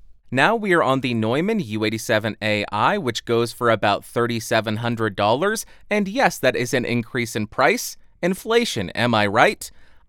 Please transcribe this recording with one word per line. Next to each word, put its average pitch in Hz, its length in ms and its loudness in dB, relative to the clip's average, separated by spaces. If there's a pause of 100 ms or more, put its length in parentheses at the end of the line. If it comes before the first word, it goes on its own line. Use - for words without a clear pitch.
(300)
Now 147 240 2
we 208 200 0
are 160 80 4
on 135 180 2
the 123 140 -2
Neumann 147 460 0
U 107 240 -4
eighty-seven 110 580 -2
A 104 280 0
I, 135 280 0
which 123 260 -4
goes 117 300 0
for 120 160 0
about 104 340 2
thirty-seven 113 720 -2
hundred 113 380 -4
dollars. 127 480 0 (240)
And 208 200 0
yes, 220 300 0
that 127 180 2
is 123 180 -2
an 123 100 0
increase 120 500 -4
in 107 120 -4
price. 175 500 0 (240)
Inflation, 190 680 -2
am 117 240 0
I 104 120 4
right? 120 440 2 (380)